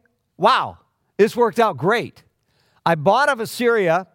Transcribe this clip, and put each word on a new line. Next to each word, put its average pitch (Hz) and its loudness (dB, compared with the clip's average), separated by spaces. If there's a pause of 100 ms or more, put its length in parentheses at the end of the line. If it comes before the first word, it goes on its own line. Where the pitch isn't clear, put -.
(380)
wow, 165 0 (380)
this 208 2
worked 226 0
out 214 0
great. 175 -4 (600)
I 170 2
bought 208 2
of 254 -2
Assyria, 196 0